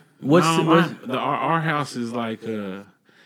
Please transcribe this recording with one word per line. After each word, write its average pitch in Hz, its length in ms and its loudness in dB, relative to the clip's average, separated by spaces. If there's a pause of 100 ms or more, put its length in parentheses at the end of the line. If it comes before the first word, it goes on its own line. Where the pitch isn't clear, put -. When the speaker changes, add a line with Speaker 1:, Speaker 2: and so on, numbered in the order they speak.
(220)
Speaker 1:
What's 151 240 4
Speaker 2:
No, 165 120 2
Speaker 1:
the, 160 60 2
Speaker 2:
my, 160 120 4 (120)
Speaker 1:
what's - 60 -8 (140)
Speaker 2:
the, 123 100 -4
our, 131 200 -2
our 151 240 0
house 147 340 -2
is 117 160 -6
like, 113 360 -6
uh, 101 360 -8 (420)